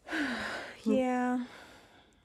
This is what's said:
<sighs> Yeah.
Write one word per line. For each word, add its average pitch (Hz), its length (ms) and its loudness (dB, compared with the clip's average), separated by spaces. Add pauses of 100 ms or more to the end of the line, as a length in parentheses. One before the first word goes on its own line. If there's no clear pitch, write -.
(120)
<sighs> 311 40 -2 (680)
Yeah. 247 580 4 (800)